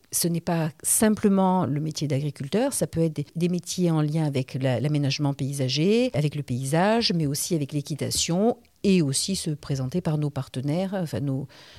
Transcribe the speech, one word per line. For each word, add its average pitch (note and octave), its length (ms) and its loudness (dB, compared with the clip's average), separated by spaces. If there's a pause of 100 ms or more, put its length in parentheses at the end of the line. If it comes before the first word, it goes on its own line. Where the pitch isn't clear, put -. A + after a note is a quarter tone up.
(160)
ce - 120 0
n'est E3+ 140 0
pas E3 280 0 (140)
simplement F#3+ 840 4
le C#3+ 160 0
métier D#3 260 -4
d'agriculteur, D3+ 640 -2
ça - 140 -2
peut E3 160 -2
être D#3+ 120 2
des, D3 120 -6 (100)
des E3+ 140 0
métiers F3 400 -2
en D#3+ 100 2
lien D3+ 260 2
avec C#3 360 -2
la, B2+ 180 2
l'aménagement C#3+ 540 0
paysager, C#3+ 800 0
avec D3 220 0
le C#3+ 80 -4
paysage, E3 680 0
mais E3 120 0
aussi C#3+ 300 -2
avec C#3+ 180 -2
l'équitation D#3+ 840 -2 (260)
et F#3+ 180 6
aussi D3 340 -2
se - 140 -6
présenter C#3 520 -4
par D3+ 180 0
nos D3 100 0
partenaires, C#3+ 640 -4
enfin E3 260 -4
nos, C3+ 280 -2 (320)